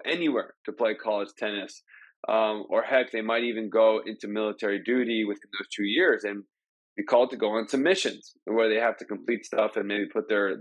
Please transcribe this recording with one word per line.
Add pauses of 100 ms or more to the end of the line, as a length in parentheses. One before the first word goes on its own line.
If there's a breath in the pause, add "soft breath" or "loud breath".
anywhere (100)
to
play
college (100)
tennis. (460 loud breath)
Um,
or
heck,
they
might
even
go
into
military
duty
within
those
two
years
and (540)
be
called
to
go
on
some
missions (120)
where
they
have
to
complete
stuff
and
maybe
put
their,